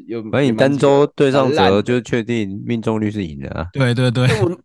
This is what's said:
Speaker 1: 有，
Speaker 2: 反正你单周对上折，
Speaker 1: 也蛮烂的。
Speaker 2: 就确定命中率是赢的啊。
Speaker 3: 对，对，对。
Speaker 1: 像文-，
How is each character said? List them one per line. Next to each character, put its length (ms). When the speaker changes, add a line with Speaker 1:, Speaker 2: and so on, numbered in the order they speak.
Speaker 1:
有， 240
Speaker 2:
反 100
正 40
你 80
单 260
周 260
对 160
上 160
折， 60
Speaker 1:
也 20
蛮 80
烂 100
的。 80
Speaker 2:
就 180
确 220
定 420
命 160
中 200
率 100
是 160
赢 140
的 100
啊。 220
Speaker 3:
对， 200
对， 160
对。 200
Speaker 1:
像 160
文-， 80